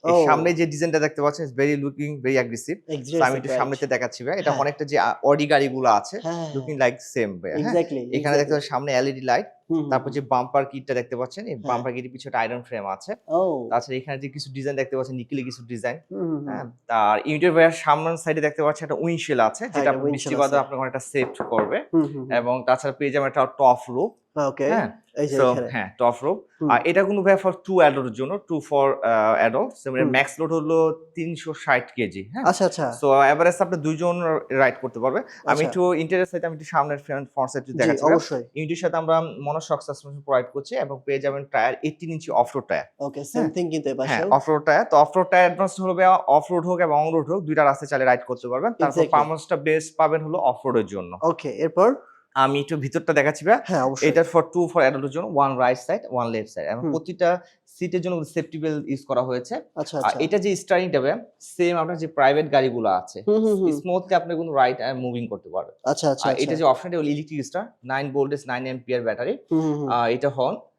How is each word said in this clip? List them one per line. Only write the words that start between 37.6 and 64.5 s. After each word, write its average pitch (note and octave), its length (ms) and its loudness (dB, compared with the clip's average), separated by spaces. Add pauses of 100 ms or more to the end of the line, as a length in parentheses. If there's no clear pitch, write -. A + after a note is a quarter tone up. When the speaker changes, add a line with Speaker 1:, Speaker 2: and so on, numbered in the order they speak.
Speaker 2:
জি, C3 80 -14
Speaker 1:
দেখাচ্ছি C#3 320 0
ভাই। D#3 80 6
Speaker 2:
অবশ্যই। D#3 260 0
Speaker 1:
ইউনিটের D3+ 380 -6
সাথে E3+ 200 -2
আমরা D#3+ 240 2
মনোশক D3 600 -6
সাসপেনশন C#3+ 380 -12
প্রোভাইড C3 320 0
করছি C#3+ 240 -8
এবং C#3 300 -6
পেয়ে C#3 120 -2
যাবেন C#3 260 -4
টায়ার B2+ 380 0
এইটিন D#3 280 -8
ইঞ্চি D#3+ 200 -8
অফরোড B2 380 0
টায়ার। E2 160 -2 (160)
Speaker 2:
ওকে, C#3+ 240 -8
সেম D#3 160 -4
Speaker 1:
হ্যাঁ? D#3 140 -2
Speaker 2:
থিং F3 160 -2
কিন্তু D3+ 180 -4
এই C3+ 60 -2
Speaker 1:
হ্যাঁ, C3 240 -2
Speaker 2:
পাশেও। F#3 120 -2
Speaker 1:
অফরোড D3 340 2
টায়ার। D3 260 4
তো D#3 60 4
অফরোড E3 340 4
টায়ার F3+ 160 8
অ্যাডভান্স F3+ 340 0
হলো F#3 140 0
ভাই F#3 120 4 (200)
অফরোড D#3+ 400 2
হোক F3 140 0
এবং D#3 260 2
অনরোড D#3+ 240 0
হোক, F#3 120 -2
দুইটা D3+ 220 2
রাস্তায় C#3+ 240 2
চালিয়ে C3 180 2
রাইড B2 200 4
করতে B2 220 -8
পারবেন। D3 240 -2
তারপর - 120 0
Speaker 2:
Exactly। D3 260 2
Speaker 1:
পারফরম্যান্সটা D#3 460 2
বেস্ট D#3 400 -2
পাবেন D#3 260 2
হলো D#3 160 -4
অফরোডের B2 480 0
জন্য। F2+ 360 -10
Speaker 2:
ওকে, D#3+ 260 -2
এরপর? E3 460 2 (400)
Speaker 1:
আমি C#3 260 2
একটু D3 160 -4
ভিতরটা D#3 360 -2
দেখাচ্ছি D3 320 2
ভাই। G#3+ 200 6
Speaker 2:
হ্যাঁ, E3 180 0
অবশ্যই। C3+ 260 2
Speaker 1:
এটার E3 240 4
for E3 100 4
two E3+ 240 -2
for E3 140 0
অ্যাডাল্টের C3+ 300 2
জন্য, D#3+ 160 -6
one C#3 320 2
right B2+ 300 2
side, G3+ 240 -4
one A#2+ 200 -2
left G#2+ 160 -4
side। D2+ 220 -8
এবং A#2 120 -6
Speaker 2:
হুম। D#3+ 80 -2
Speaker 1:
প্রতিটা F3 500 0 (380)
সিটের F3+ 220 -2
জন্য E3+ 240 -4
সেফটি D#3+ 340 -6
বেল্ট D3+ 300 -4
ইউজ C3+ 160 -6
করা B2 180 0
হয়েছে। B2+ 320 -4
Speaker 2:
আচ্ছা, D#3 440 -8
Speaker 1:
আর C3 60 -2
Speaker 2:
আচ্ছা। G#2+ 140 0
Speaker 1:
এটা D#3+ 200 0
যে F#3+ 180 0
স্টিয়ারিংটা F3 440 0
ভাই, C3+ 120 0 (280)
সেম F3 360 0
আপনার E3 200 -2
যে D#3+ 100 -6
প্রাইভেট D3 460 2
গাড়িগুলো A#2+ 360 2
আছে, F#2 380 -2
Speaker 2:
হুম, A3 180 4
হুম, G#3 160 2
হুম। D#3 200 0
Speaker 1:
স্মুথলি F3+ 340 -2
আপনি E3+ 200 0
কিন্তু D#3+ 200 -6